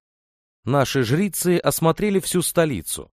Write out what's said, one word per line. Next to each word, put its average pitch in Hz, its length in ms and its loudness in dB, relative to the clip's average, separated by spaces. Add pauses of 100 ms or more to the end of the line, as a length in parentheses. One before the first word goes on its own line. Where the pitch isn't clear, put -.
(680)
Наши 135 380 2
жрицы 175 520 0
осмотрели 175 640 0
всю 180 220 -2
столицу, 139 760 -2